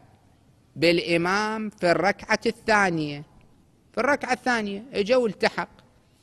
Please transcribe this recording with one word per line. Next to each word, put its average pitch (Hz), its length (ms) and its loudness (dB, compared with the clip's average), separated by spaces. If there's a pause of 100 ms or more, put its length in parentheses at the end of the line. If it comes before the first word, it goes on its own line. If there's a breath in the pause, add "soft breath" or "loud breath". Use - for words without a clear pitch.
(760)
بالإمام 180 920 0
في 175 200 0
الركعة 196 560 0
الثانية، 170 760 0 (680)
في - 80 -4
الركعة 254 320 0
الثانية 220 600 -4
اجوا 220 360 2
التحق، 190 400 -2 (540 soft breath)